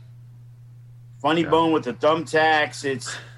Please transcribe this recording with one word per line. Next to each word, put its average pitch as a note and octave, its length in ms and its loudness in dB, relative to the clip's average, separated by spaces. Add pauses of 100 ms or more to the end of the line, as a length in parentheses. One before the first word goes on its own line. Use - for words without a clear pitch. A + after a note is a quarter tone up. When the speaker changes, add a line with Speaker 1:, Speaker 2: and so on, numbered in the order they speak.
(1200)
Speaker 1:
Funny E3 200 0
Speaker 2:
Yeah. - 80 -6
Speaker 1:
Bone D#3+ 220 4
with D3 120 0
the A#2+ 100 -6
thumbtacks. D3+ 880 0
It's, C3+ 320 -6 (220)